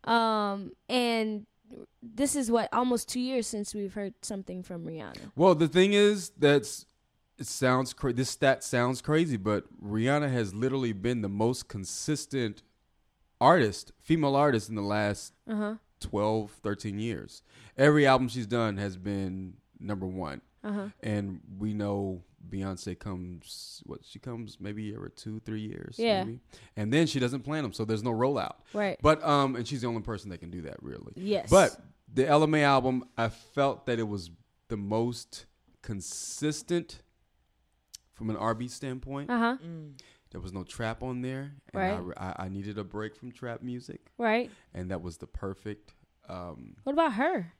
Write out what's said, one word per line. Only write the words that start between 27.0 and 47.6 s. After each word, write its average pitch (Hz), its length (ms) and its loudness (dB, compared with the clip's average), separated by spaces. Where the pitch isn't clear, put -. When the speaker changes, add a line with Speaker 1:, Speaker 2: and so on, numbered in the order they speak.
Speaker 2:
she 139 120 -2
doesn't 123 240 0
plan 151 200 -4
'em, 107 80 -4
so 110 140 -4
there's 107 180 -2
no 123 80 0
rollout. 123 440 0
Speaker 1:
Right. 202 280 -2
Speaker 2:
But, 156 220 4
um, 139 320 4
and 117 100 -4
she's 127 160 -6
the 123 60 -2
only 117 140 -4
person 104 300 -8
that 85 80 -10
can 85 120 -14
do 87 120 -10
that, 69 200 -12
really. - 320 -12
Speaker 1:
Yes. 190 340 -4
Speaker 2:
But 175 300 8
the 127 140 4
L 151 160 8
M 156 120 2
A 147 80 4
album, 131 420 4
I 113 120 2
felt - 560 -2
that 120 140 0
it 110 80 0
was 92 240 -6
the 117 100 -6
most 113 680 -2
consistent 151 1200 -4
from 110 160 -6
an 110 80 -2
R 113 160 0
B 120 140 -6
standpoint. 135 640 -8
Speaker 1:
Uh-huh. 240 360 2
Speaker 3:
Mm. 160 260 -12
Speaker 2:
There 92 100 -10
was 92 120 -10
no 92 100 -6
trap 113 380 -6
on 123 200 -6
there, 131 320 -8
and 190 80 -2
I 190 100 0
Speaker 1:
Right. 196 140 -2
Speaker 2:
re-, 175 120 -8
I, - 180 -8
I 95 40 -8
needed 98 280 -6
a 104 60 -6
break 107 320 -8
from 123 160 -16
trap 117 320 -10
music. 123 540 -12
Speaker 1:
Right. 226 340 0
Speaker 2:
And 90 180 -6
that 87 100 -6
was 87 160 -10
the 87 100 -16
perfect, - 680 -10
um, 87 560 -12
Speaker 1:
What 277 100 -4
about 302 200 4
her? 233 460 -2